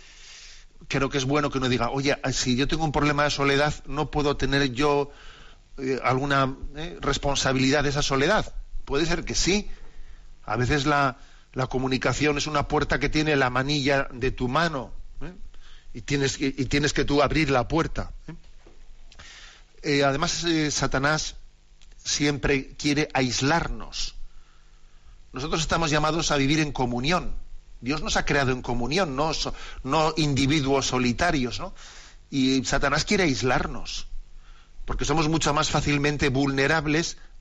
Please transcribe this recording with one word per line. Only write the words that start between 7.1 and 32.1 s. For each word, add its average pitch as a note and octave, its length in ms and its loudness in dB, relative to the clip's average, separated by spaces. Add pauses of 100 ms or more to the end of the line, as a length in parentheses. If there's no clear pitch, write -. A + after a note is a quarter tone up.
de C#3+ 60 2
esa C#3+ 120 0
soledad". D3 540 2 (300)
Puede D3 200 2
ser E3 180 0
que - 120 -4
sí. G3 340 2 (760)
A G#2 120 -4
veces C3 320 2
la, C#3+ 300 4 (360)
la B2+ 140 -2
comunicación C3 720 0
es B2+ 80 -4
una D3 200 0
puerta D3 320 2
que C#3 100 0
tiene D#3 260 2
la C3 160 4
manilla C#3 600 2
de B2 200 -2
tu B2+ 160 -2
mano, C#3 440 0 (300)
¿eh? E3 120 -8 (600)
Y A#2+ 80 -10
tienes C#3 360 -2
que, D3 100 0
y C3+ 180 -2
tienes C#3+ 280 0
que C#3+ 120 0
tú C#3+ 160 4
abrir C#3 300 2
la B2 160 2
puerta, D3 460 -2 (140)
¿eh? D#3+ 60 -10 (1500)
Eh, C#3+ 200 2
además, D3 400 0
eh, D#3+ 260 2
Satanás C#3+ 680 0 (600)
siempre C#3+ 800 0
quiere D3 380 0
aislarnos. C3 1000 0 (1200)
Nosotros D#3 260 -2
estamos D#3+ 300 2
llamados D#3 400 2
a D3 80 2
vivir C#3+ 220 4
en D3+ 120 0
comunión. B2+ 640 0 (460)
Dios C#3+ 240 -4
nos - 120 -2
ha F#3+ 80 2
creado C#3 280 2
en B2 100 -2
comunión, C3 540 0
no D#3 180 0
so-, - 220 -4 (260)
no D#3 360 2
individuos C#3 680 2
solitarios, B2+ 760 0
¿no? F#3 140 -10 (560)